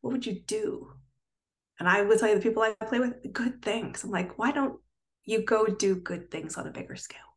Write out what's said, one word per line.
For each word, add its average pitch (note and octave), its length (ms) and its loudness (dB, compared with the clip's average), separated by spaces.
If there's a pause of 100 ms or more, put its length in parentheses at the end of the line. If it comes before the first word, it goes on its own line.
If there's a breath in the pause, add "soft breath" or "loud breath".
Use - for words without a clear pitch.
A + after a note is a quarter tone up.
What A#3+ 100 -2
would C4 140 -4
you G3+ 200 -6
do? - 460 -4 (880)
And F3 80 2
I G3+ 140 4
would G#3+ 160 6
tell A3 100 4
you, G#3 60 8
the G3 80 2
people A3 200 2
I A3 120 2 (100)
play A#3+ 160 0
with, B3 320 -2
good A#3+ 300 -2
things. G#3+ 420 -4
I'm F#3+ 60 -6
like, F3+ 280 -4
"Why A#3 140 2
don't C#4 260 0 (460)
you A3 160 0
go A3 240 4
do G3 320 2
good F3 340 -8
things D#3+ 280 -8
on - 80 -6
a - 40 -10
bigger - 260 -12
scale?" - 400 -16